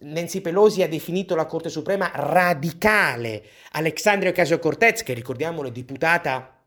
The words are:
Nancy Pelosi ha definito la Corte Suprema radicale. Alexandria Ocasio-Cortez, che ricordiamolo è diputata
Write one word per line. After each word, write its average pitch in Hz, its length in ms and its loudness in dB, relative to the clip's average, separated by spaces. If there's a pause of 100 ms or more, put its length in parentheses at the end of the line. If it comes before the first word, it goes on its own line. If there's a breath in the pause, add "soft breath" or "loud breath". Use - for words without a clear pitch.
Nancy 170 420 -6
Pelosi 185 400 4
ha 165 60 2
definito 170 460 -4
la 160 120 0
Corte 160 240 -6
Suprema 170 440 -2
radicale. 151 1300 0 (300 loud breath)
Alexandria 180 580 0
Ocasio-Cortez, 170 720 2
che 127 120 -4
ricordiamolo 135 540 -6
è 120 40 -10
diputata 135 800 -2 (140)